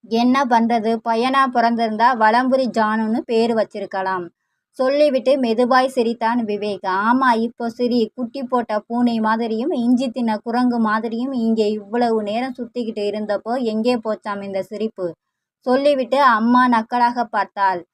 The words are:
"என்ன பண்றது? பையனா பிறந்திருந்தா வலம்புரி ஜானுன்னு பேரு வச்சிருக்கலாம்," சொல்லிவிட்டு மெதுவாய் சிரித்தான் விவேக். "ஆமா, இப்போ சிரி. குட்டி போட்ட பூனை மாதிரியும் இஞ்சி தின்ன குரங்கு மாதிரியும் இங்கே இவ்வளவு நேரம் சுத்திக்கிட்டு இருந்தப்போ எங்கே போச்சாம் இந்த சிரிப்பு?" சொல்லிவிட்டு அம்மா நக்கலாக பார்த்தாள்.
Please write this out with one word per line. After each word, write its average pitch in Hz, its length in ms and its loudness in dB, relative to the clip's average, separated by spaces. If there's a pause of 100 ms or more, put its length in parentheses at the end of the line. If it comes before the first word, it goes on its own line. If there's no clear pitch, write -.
"என்ன 240 400 2
பண்றது? 226 480 2 (100)
பையனா 247 460 0
பிறந்திருந்தா 233 680 2
வலம்புரி 247 540 2
ஜானுன்னு 220 560 0
பேரு 226 300 0
வச்சிருக்கலாம்," 190 720 -4 (520)
சொல்லிவிட்டு 262 600 2
மெதுவாய் 254 560 2
சிரித்தான் 233 500 -2
விவேக். 208 420 -6 (120)
"ஆமா, 247 320 2 (100)
இப்போ 233 300 -6
சிரி. 240 300 0 (100)
குட்டி 254 320 -10
போட்ட 240 380 -2
பூனை 240 400 -2
மாதிரியும் 226 540 -2
இஞ்சி 247 360 0
தின்ன 226 280 -2
குரங்கு 240 420 0
மாதிரியும் 226 580 -2
இங்கே 226 340 0
இவ்வளவு 220 500 -2
நேரம் 240 340 -6
சுத்திக்கிட்டு 226 500 -8
இருந்தப்போ 208 560 -4
எங்கே 226 340 0
போச்சாம் 214 460 -6
இந்த 190 200 -6
சிரிப்பு?" 196 440 -6 (600)
சொல்லிவிட்டு 269 520 2 (100)
அம்மா 240 400 4
நக்கலாக 240 580 0
பார்த்தாள். 196 520 -2 (160)